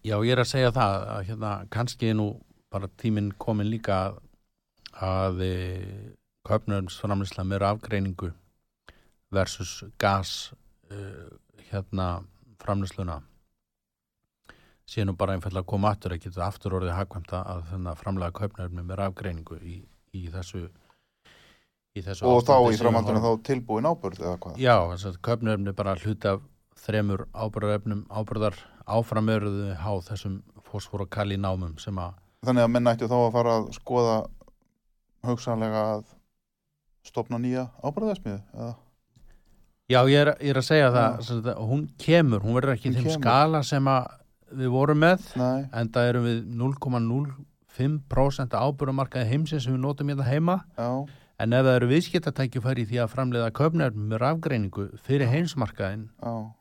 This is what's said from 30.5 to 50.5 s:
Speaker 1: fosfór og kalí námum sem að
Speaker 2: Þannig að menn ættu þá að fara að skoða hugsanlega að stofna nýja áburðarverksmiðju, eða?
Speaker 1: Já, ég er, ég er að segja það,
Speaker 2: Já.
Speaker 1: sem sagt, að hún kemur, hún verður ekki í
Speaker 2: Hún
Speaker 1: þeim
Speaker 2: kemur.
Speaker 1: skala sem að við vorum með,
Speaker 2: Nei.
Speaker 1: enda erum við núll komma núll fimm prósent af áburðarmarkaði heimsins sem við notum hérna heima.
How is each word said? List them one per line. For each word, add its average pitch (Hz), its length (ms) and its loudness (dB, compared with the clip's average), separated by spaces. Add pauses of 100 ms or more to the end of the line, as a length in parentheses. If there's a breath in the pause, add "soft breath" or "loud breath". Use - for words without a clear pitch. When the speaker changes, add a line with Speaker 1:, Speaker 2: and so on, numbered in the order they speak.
Speaker 1:
fosfór 101 440 -8
og 92 60 -12
kalí 101 280 -2
námum 92 400 -4
sem 98 200 -8
að 90 180 -8 (240)
Speaker 2:
Þannig 123 240 4
að 117 80 4
menn 123 180 4
ættu 117 160 0
þá 120 80 0
að 120 140 4
fara 117 240 2
að 110 180 2
skoða 120 440 0 (1120)
hugsanlega 113 600 -2
að 107 140 -2 (1000)
stofna 117 380 -6
nýja 127 380 -2
áburðarverksmiðju, 202 720 -4
eða? 117 240 -10 (1160)
Speaker 1:
Já, 127 100 8
ég 135 160 8
er, 143 180 6
ég 143 160 -2
er 131 80 2
að 127 80 -2
segja 151 240 6
það, 120 160 4
Speaker 2:
Já. 113 160 0
Speaker 1:
sem 120 160 -4
sagt, 113 100 -4
að 110 200 -4
hún 143 160 0 (120)
kemur, 147 460 6
hún 113 140 2
verður 135 180 2
ekki - 140 -4
í - 20 0
Speaker 2:
Hún 127 60 2
Speaker 1:
þeim 123 100 0
Speaker 2:
kemur. 156 140 0
Speaker 1:
skala 143 420 6
sem 135 260 2
að 131 220 2 (400)
við 131 200 -2
vorum 143 300 4
með, 180 340 6
Speaker 2:
Nei. 127 260 0 (100)
Speaker 1:
enda 117 320 0
erum 120 240 4
við 117 220 0
núll 120 260 -2
komma 127 260 -2
núll 127 280 0 (360)
fimm 143 380 -2
prósent 135 520 2
af 117 120 2
áburðarmarkaði 135 640 -2
heimsins 147 340 0
sem 131 120 0
við 127 40 -2
notum 143 300 -2
hérna 139 160 -2
heima. 160 300 2 (160)